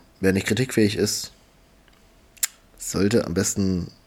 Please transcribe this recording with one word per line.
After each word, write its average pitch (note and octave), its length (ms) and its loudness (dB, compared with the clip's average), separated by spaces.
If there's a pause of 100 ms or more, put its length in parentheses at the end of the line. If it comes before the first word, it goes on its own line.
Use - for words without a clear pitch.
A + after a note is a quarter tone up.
(180)
wer F#2+ 140 2
nicht F#2+ 160 0
kritikfähig A2 480 2
ist, - 340 -2 (1500)
sollte G#2 500 0
am E2+ 80 -6
besten F#2+ 580 -2 (140)